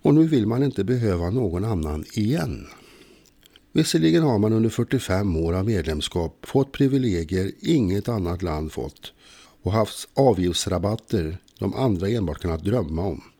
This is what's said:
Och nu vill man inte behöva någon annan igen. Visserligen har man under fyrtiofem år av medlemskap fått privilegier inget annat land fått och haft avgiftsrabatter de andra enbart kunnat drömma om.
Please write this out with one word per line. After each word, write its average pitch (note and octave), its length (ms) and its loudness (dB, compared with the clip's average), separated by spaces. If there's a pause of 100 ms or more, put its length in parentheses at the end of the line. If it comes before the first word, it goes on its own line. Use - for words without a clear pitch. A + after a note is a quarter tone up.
Och D3 120 4
nu D#3+ 140 6
vill B2 200 2
man B2 160 0
inte B2 200 -2
behöva G2 460 0
någon G2 340 -2
annan D#2 500 -2
igen. A2 540 -2 (1040)
Visserligen D#3+ 520 2
har A#2+ 160 2
man G#2+ 140 4
under A2 160 4
fyrtiofem G#2 680 0
år E2 180 0
av F#2+ 120 0
medlemskap E2+ 840 -2
fått C3+ 240 0
privilegier G2 880 0
inget G#2 500 0
annat F2+ 320 -2
land D#2+ 300 -4
fått - 420 -12 (480)
och F#2+ 100 -2
haft - 420 -2
avgiftsrabatter F#2 1200 0 (220)
de G2 140 -2
andra G2+ 360 0
enbart F#2+ 300 -2
kunnat E2 240 -4
drömma F#2 420 -2
om. D2+ 180 -6 (160)